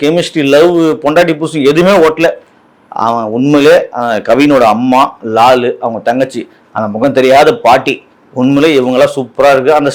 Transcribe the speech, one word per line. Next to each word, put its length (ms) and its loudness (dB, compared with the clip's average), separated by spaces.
கெமிஸ்ட்ரி, 460 -2
லவ், 300 2
பொண்டாட்டி 600 0
பூசு 240 -6
எதுவுமே 340 2
ஓட்டல. 340 0
அவன் 360 -4
உண்மையிலே, 500 2
அஹ், 480 -4
கவினோட 380 2
அம்மா, 640 0
லாலு, 540 0
அவங்க 240 -8
தங்கச்சி, 460 -4
அந்த 160 -6
முகம் 240 -4
தெரியாத 420 4
பாட்டி, 480 0
உண்மையிலே 460 0
இவங்கெல்லாம் 360 0
சூப்பரா 360 0
இருக்கு. 220 0
அந்த 200 0